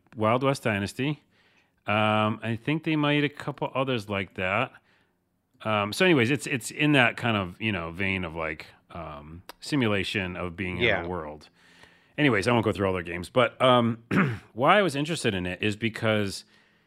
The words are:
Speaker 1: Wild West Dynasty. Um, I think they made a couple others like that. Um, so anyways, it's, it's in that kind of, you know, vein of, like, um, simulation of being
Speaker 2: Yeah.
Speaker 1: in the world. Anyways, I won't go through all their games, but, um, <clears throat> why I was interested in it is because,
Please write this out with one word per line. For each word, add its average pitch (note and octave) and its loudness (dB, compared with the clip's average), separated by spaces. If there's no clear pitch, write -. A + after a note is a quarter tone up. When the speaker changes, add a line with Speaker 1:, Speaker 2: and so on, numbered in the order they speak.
Speaker 1:
Wild A2+ 2
West C3+ 0
Dynasty. A#2 -2
Um, G#2+ 2
I A2 -4
think D#3 -2
they D#3+ 0
made D3 2
a C#3+ 0
couple - -8
others B2+ -2
like G2 -4
that. G2 -2
Um, G#2 0
so F#3 2
anyways, C3+ 6
it's, - -4
it's C#3+ -6
in D3+ 2
that A#2+ 4
kind A#2 0
of, F#2 -4
you A2 -2
know, E2+ -4
vein F#2+ -2
of, D#2+ -6
like, D#2+ -6
um, D#2 -14
simulation G2+ -2
of F2 -6
being F2+ -6
Speaker 2:
Yeah. G#2+ 2
Speaker 1:
in F2 -6
the F2 -8
world. D#2 -10
Anyways, A#2+ 4
I B2 4
won't A2+ 4
go A2 2
through G2 0
all F#2 0
their F2+ -4
games, F2 -8
but, A#2+ 2
um, A#2+ 4
<clears throat> C3 -2
why D3 4
I G#3 4
was D#3+ 0
interested D3 -2
in F2+ 0
it F2+ -6
is G#2+ 0
because, G#2+ -2